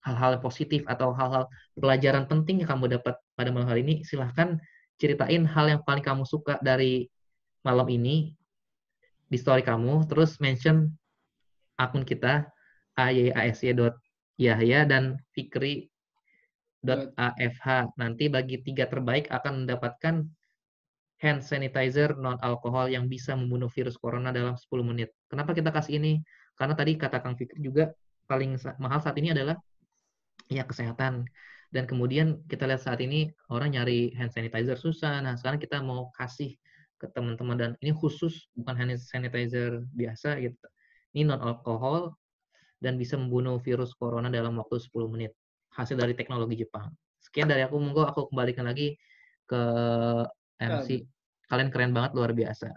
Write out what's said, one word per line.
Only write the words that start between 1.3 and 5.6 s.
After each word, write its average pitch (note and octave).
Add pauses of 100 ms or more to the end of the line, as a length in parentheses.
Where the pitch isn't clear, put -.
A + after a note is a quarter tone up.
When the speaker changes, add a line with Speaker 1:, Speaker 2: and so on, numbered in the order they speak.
Speaker 1:
pelajaran C3+
penting D#3+
yang D#3+
kamu B2+
dapat - (180)
pada B2
malam B2
hari A#2+
ini, D#3
silahkan D3 (400)
ceritain E3+
hal D3+